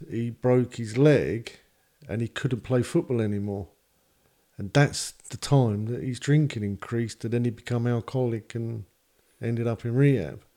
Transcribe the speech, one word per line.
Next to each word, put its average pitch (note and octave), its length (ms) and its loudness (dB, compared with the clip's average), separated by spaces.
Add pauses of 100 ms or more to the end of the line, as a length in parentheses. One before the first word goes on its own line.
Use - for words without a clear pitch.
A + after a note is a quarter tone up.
(100)
he A#2 180 -4
broke B2 480 2
his A2+ 220 -6
leg A#2 540 2 (540)
and A2 140 -4
he A2+ 80 -2
couldn't A#2+ 340 -4
play B2 200 2
football C3 400 0
anymore. G2+ 460 -4 (880)
And G2 160 -8
that's - 380 2
the - 260 -16
time A2 480 2
that A#2+ 160 -6
his B2+ 180 -6
drinking C#3+ 440 2
increased, A2 600 -4
and A2+ 80 -2
then A#2+ 140 0
he A#2+ 40 2
became A#2+ 360 -4
alcoholic A#2 680 -2
and A2+ 300 -6 (560)
ended A#2 260 -2
up A#2 200 -4
in A#2 80 -2
rehab. B2+ 480 2 (140)